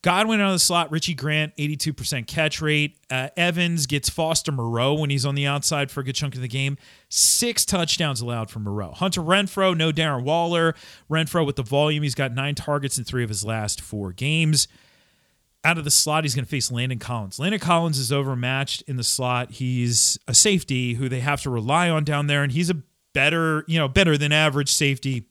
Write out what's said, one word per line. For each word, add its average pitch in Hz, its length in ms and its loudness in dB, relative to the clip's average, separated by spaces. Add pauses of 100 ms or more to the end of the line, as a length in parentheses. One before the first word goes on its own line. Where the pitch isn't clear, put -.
Godwin 208 360 2
out 202 80 4
of 190 60 2
the 175 60 0
slot, 170 320 2
Richie 156 240 -2
Grant, 151 420 -2
eighty-two 151 340 -4
percent 127 360 -6
catch 156 340 -2
rate. 151 380 0 (100)
Uh, 131 260 -4
Evans 170 520 0
gets 139 220 -2
Foster 160 420 -2
Moreau 120 420 0
when 151 160 0
he's 139 160 0
on 139 80 0
the 143 140 0
outside 143 420 -2
for 143 120 -6
a - 20 -6
good 131 100 -6
chunk 135 220 -4
of 127 60 -8
the 127 60 -6
game. 135 300 -2 (300)
Six - 580 2
touchdowns 160 560 0
allowed 117 300 -4
for 113 80 -10
Moreau. 101 320 -4
Hunter 180 300 -2
Renfrow, 190 540 2
no 160 160 2
Darren 147 300 0
Waller. 165 540 2 (340)
Renfrow 160 380 0
with 139 80 -2
the 135 80 -4
volume. 147 400 2
He's 139 100 0
got 135 180 -2
nine 135 220 -4
targets 139 460 -2
in 117 60 -6
three 123 180 -2
of 110 60 -2
his 101 140 -4
last 107 380 -4
four 101 300 -6
games. 151 560 2 (960)
Out 165 160 2
of 151 40 -6
the 143 60 -2
slot, 156 360 2
he's 123 100 0
gonna 131 100 -2
face 127 260 -4
Landon 123 280 -2
Collins. 110 400 -6
Landon 190 200 0
Collins 165 380 2
is 131 140 -2
overmatched 135 720 -2
in 131 140 -6
the 120 60 -4
slot. 123 500 -2
He's 120 760 0
a 113 80 0
safety 135 580 2
who 127 160 -4
they 127 120 -4
have 143 200 -2
to 139 80 -6
rely 135 400 2
on 156 140 2
down 147 240 -2
there, 143 160 2
and 139 80 -2
he's 165 180 0
a 160 140 -2 (320)
better, 156 500 2
you 165 140 0
know, 147 80 2
better 160 280 4
than 143 160 0
average 147 380 2
safety 135 600 0